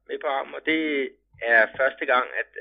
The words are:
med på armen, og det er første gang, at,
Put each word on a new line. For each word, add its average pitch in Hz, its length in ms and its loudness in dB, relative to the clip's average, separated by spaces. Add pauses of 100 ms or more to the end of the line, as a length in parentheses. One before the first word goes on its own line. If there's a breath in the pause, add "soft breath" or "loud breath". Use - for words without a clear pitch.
med 139 140 -8
på 156 60 -4
armen, 139 300 -6
og 143 80 -14
det 160 160 0 (600)
er 113 200 6 (180)
første 135 340 0
gang, 123 140 2 (140)
at, - 80 -8 (120)